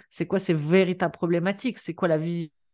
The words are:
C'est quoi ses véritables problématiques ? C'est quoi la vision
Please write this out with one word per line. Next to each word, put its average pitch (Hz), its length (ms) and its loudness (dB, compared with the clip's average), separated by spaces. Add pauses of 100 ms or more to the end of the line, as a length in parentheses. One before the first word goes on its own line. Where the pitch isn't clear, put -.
C'est - 180 -6
quoi 190 120 -2
ses 185 160 0
véritables 175 580 2
problématiques ? 185 680 -2
C'est 165 160 -10
quoi 180 140 0
la 156 80 4
vision 165 340 -4 (240)